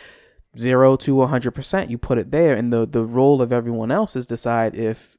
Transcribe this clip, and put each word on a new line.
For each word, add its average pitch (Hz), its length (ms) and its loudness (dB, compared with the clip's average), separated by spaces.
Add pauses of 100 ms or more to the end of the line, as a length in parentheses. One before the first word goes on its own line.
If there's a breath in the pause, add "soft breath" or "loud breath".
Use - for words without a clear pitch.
(580 loud breath)
zero 127 380 4
to 135 260 2
a 127 40 4
hundred 127 260 -2
percent, 175 380 -4
you 123 60 -6
put 120 220 -2
it 101 140 -6
there. 151 220 4
And 120 160 -2
the, 117 160 0
the 117 200 -2
role 131 340 4
of 123 100 0
everyone 117 400 -2
else 202 240 -2
is 127 120 -6
decide 117 500 -2
if 110 420 -6